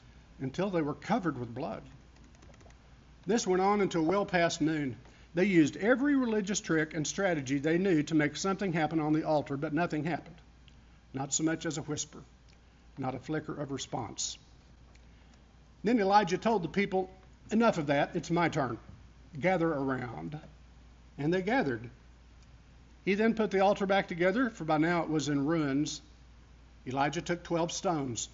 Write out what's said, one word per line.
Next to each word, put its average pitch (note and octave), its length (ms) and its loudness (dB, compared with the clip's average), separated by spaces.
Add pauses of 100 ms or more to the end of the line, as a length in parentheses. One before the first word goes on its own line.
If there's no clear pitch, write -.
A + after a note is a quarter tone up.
(400)
until F3 300 -4
they E3+ 120 0
were C#3+ 120 -4
covered E3+ 440 -2
with A#2 160 -8
blood. E3+ 280 -8 (1400)
This A3 220 0
went F#3 160 2
on G#3 180 4
until E3+ 220 2
well F#3+ 240 2
past E3+ 340 0
noon. D3 360 0 (380)
They F3 100 2
used E3+ 320 6
every C4 400 2
religious G#3+ 440 0
trick D#3 320 0
and D3 140 -4
strategy D3 520 0
they E3 200 2
knew F3+ 260 4
to D#3+ 120 -2
make D3 200 2
something F#3+ 360 -2
happen D#3+ 260 0
on D3+ 140 0
the D#3 120 2
altar, D3 320 0
but D3+ 160 -4
nothing D#3+ 320 0
happened. - 320 -6 (760)
Not C#3 200 -6
so D#3+ 120 -2
much D#3+ 220 -2
as D#3+ 120 -4
a C#3 40 -8
whisper, C#3+ 400 -8 (760)
not C3 160 -4
a A#2+ 60 -10
flicker D#3 400 -6
of C3+ 100 -8
response. - 640 -8 (1500)
Then A3+ 160 4
Elijah F#3+ 380 4
told G#3+ 240 2
the D#3+ 60 -6
people, F#3+ 420 0 (400)
"Enough G#3+ 280 4
of D3 80 -2
that, D3 300 2
it's D#3+ 140 -6
my E3+ 180 2
turn. A#2+ 300 -2 (600)
Gather E3 340 2
around." C#3 640 -4 (800)
And D3 160 0
they F#3 100 0
gathered. D3 460 -2 (1160)
He F#3+ 100 2
then A3 200 2
put G#3+ 160 0
the F#3+ 100 2
altar G3+ 240 4
back G3 240 2
together, F#3+ 400 2
for F3+ 160 -8
by D#3 140 2
now E3+ 240 2
it D#3 80 -4
was D3 180 0
in C#3 160 0
ruins. D3 560 0 (840)
Elijah C#3+ 340 0
took F3 220 -4
twelve E3+ 280 -2
stones, C#3 640 -2